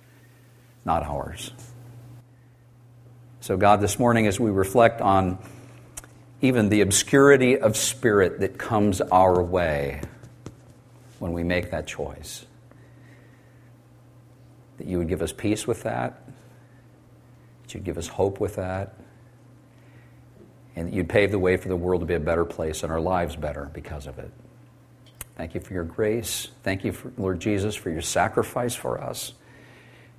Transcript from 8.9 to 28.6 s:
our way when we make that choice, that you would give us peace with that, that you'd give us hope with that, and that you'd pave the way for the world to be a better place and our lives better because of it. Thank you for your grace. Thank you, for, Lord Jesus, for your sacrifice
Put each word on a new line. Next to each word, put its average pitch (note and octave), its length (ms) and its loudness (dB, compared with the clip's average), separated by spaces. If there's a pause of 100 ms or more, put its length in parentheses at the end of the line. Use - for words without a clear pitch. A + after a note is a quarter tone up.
our F#2 420 6
way D#2 600 0 (1160)
when F2 120 -6
we E2+ 140 -4
make F2+ 260 -2
that D#2+ 160 -6
choice, - 580 -12 (2250)
that - 100 -12
you F2+ 100 -2
would E2+ 100 -2
give E2 140 -2
us D#2+ 100 -4
peace G#2 340 -4
with A2+ 180 -4
that, A#2+ 380 -6 (1400)
that - 120 -20
you'd F2+ 120 -10
give E2+ 120 -6
us E2 120 -10
hope G2 320 0
with G2+ 160 -4
that, F#2+ 380 -6 (1800)
and E2+ 140 -6
that G2 40 -10
you'd F2+ 140 -2
pave G2+ 240 4
the G#2 80 0
way F#2 160 2
for F2+ 140 -6
the F#2 80 -2
world F2 240 -2
to F2 40 -6
be E2+ 100 -2
a D#2 40 -2
better E2 240 0
place D#2+ 400 -6
and D#2+ 80 -6
our E2 80 -2
lives E2+ 380 -2
better D2 360 -10
because D2 320 -14
of C#2 140 -14
it. - 120 -16 (1080)
Thank E2 180 -10
you F2 60 -6
for - 120 -14
your F2 120 -4
grace. A2 640 -4 (140)
Thank F#2+ 200 -4
you, G2+ 80 -2
for, B2+ 260 -12
Lord F#2+ 220 -2
Jesus, G#2 340 -2
for - 160 -8
your D#2+ 120 -6
sacrifice A#2+ 760 -2